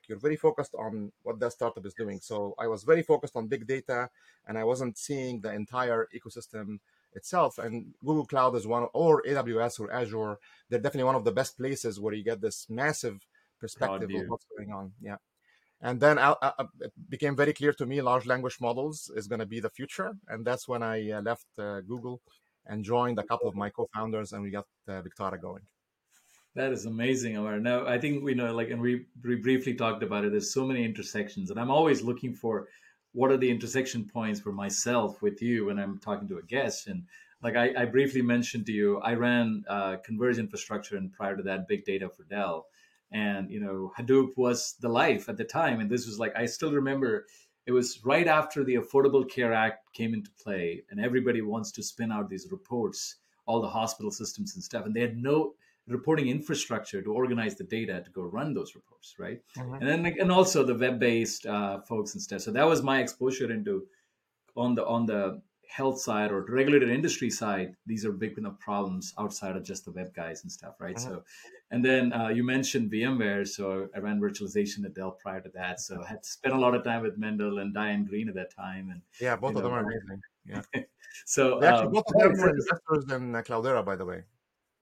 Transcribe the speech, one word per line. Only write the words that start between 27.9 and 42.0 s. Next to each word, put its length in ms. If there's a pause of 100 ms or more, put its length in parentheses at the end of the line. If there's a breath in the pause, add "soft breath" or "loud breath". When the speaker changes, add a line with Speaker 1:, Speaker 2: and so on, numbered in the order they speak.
Speaker 2:
think 260
we 120
know, 180
like, 160
and 120
we, 260 (160)
we 120
briefly 380
talked 300
about 220
it, 60
there's 220
so 120
many 200
intersections, 640
and 100
I'm 120
always 320
looking 320
for 320 (440 loud breath)
what 200
are 60
the 120
intersection 560
points 340
for 120
myself 680
with 220
you 240
when 140
I'm 180
talking 300
to 100
a 60
guest. 420
And, 200 (360 loud breath)
like, 140
I, 200
I 100
briefly 360
mentioned 460
to 40
you, 280
I 160
ran, 520
uh, 280 (100)
converged 320
infrastructure, 580
and 160
prior 240
to 60
that, 260
big 180
data 220